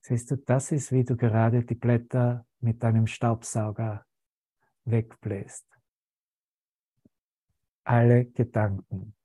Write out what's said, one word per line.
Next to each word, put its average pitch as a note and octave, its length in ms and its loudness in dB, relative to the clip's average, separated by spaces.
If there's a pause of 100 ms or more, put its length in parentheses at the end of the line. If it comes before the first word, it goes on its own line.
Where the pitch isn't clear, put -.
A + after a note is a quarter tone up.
Siehst - 280 -4
du, C3+ 40 -2
das C3 360 -2
ist, C#3+ 180 -4
wie B2+ 140 2
du B2 120 -2
gerade A#2 480 2
die A#2+ 120 -6
Blätter A#2+ 680 0 (140)
mit A#2 240 -2
deinem A2+ 240 2
Staubsauger A2 960 -4 (800)
wegbläst. A2 840 -6 (2250)
Alle A#2+ 420 6
Gedanken. G#2 1000 -4